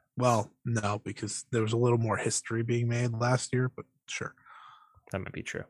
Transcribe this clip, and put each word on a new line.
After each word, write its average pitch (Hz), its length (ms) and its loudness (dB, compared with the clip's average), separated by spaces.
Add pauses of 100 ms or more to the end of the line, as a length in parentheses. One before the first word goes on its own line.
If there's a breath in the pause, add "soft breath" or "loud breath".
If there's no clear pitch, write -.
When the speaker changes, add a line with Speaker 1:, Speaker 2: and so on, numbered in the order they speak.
(180)
Speaker 1:
Well, 120 340 4 (140)
no, 104 400 0
because - 460 -8
there 113 100 2
was 110 100 0
a 117 60 2
little 120 200 4
more 113 200 2
history 113 460 -2
being 120 260 0
made 120 240 0
last 120 400 0
year, 127 200 2
but - 120 -12 (220)
sure. - 260 -8 (760 soft breath)
Speaker 2:
That 98 80 -4
might - 120 -8
be - 120 -10
true. - 260 -8